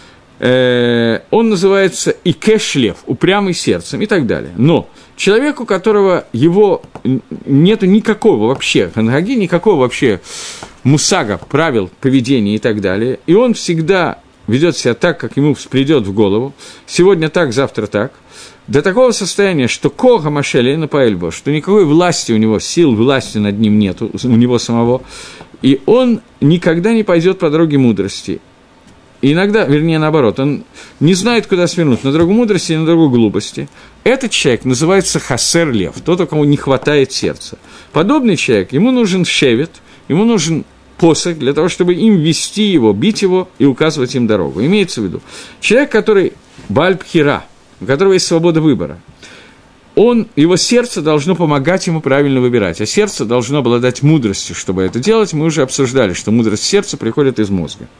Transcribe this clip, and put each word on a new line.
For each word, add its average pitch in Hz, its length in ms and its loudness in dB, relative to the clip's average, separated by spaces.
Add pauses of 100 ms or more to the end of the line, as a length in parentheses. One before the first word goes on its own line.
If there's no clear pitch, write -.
(400)
э, 120 800 0 (100)
он 226 180 2
называется 190 640 0 (100)
икеш 208 500 0
лев, 113 220 0 (100)
упрямый 185 480 0
сердцем - 480 -4
и 214 40 -2
так 175 200 -2
далее. 76 320 -6
Но 139 320 2 (260)
человек, 262 440 0
у 247 40 -8
которого 196 720 0
его 170 480 2 (200)
н-, 131 200 -2 (240)
нету 175 400 2
никакого 196 640 2
вообще 123 460 -2
хангаги, 131 380 0
никакого 185 480 0
вообще 117 400 0 (640)
мусага, 135 560 0
правил 135 520 -2 (120)
поведения 123 540 0
и - 20 -6
так 104 240 -2
далее, 104 420 -2
и 160 80 0
он 226 220 2
всегда 165 640 -2 (280)
ведет 143 300 0
себя 120 180 -2
так, 170 240 -2
как - 180 -10
ему 143 180 2
взбредет 135 520 0
в 98 60 -6
голову, 107 420 0 (320)
сегодня 175 420 2
так, 151 240 -2
завтра 117 340 -2
так, 107 260 -4 (540)
до 139 160 0
такого 226 300 2
состояния, 180 560 -2
что - 220 -2
Кога 160 400 2
Машеля 135 420 0
и 156 40 -2
Напаэльбо, 120 540 -2
что - 200 -8
никакой 185 340 2
власти 160 480 0
у 110 40 2
него, 110 240 2
сил 156 340 2
власти 117 440 0
над 104 200 -2
ним 107 200 2
нет, 98 240 0
у, 107 100 -6
у 117 240 0
него 120 220 2
самого, 120 440 0 (600)
и 135 240 2
он 240 340 2 (200)
никогда 170 520 2
не 220 100 2
пойдет 185 360 0
по 160 120 0
дороге 151 280 2
мудрости. 101 600 -2 (800)
И 139 120 2
иногда, 202 320 0
вернее, 151 340 0
наоборот, 151 400 0
он 135 260 -2 (360)
не 165 140 4
знает, 220 320 0
куда 175 200 0
свернуть, 151 380 0
на 135 80 0
дорогу 165 200 0
мудрости 208 400 0
и 160 40 0
на 160 80 -2
дорогу 160 240 4
глупости. 117 640 -2 (320)
Этот 254 300 0
человек 123 340 0
называется 160 520 0
Хасер 151 520 -2
Лев, 92 240 -2 (100)
тот, 180 160 0
у 165 60 0
кого 151 180 -2
не 143 140 2
хватает 135 520 0
сердца. - 460 -8 (360)
Подобный 214 440 0
человек, 104 380 -2
ему 208 160 2
нужен 190 340 0
шевет, 135 460 0 (380)
ему 170 160 2
нужен 165 420 -2 (320)
посох 165 400 0
для 139 160 -2
того, 165 160 0
чтобы 180 240 0
им 196 240 2
вести 160 460 -2
его, 147 280 2
бить 180 300 0
его 185 260 0 (100)
и 143 60 2
указывать 143 500 0
им 120 120 0
дорогу. 87 360 -2
Имеется 175 380 0
в 104 40 -2
виду, 85 180 -8 (380)
человек, 262 300 2
который 202 440 0 (340)
Бааль 165 280 2
Бхира, 143 480 0 (360)
у 95 60 -10
которого 165 260 2
есть 180 140 2
свобода 165 340 2
выбора, 90 400 -2 (920)
он, 226 420 2
его 170 200 4
сердце 240 440 0
должно 151 340 0
помогать 151 520 0
ему 160 160 -2
правильно 135 400 2
выбирать, 107 400 0
а 107 40 -2
сердце 202 380 -2
должно 123 360 -2
обладать 120 420 0
мудростью, 127 520 0
чтобы 95 280 -4
это 92 160 -4
делать. 214 340 0
Мы 156 140 -2
уже 156 160 0
обсуждали, 123 500 -2
что - 180 -6
мудрость 110 340 0
сердца 196 340 -2
приходит 120 400 -2
из 107 100 -2
мозга. 80 380 -6 (140)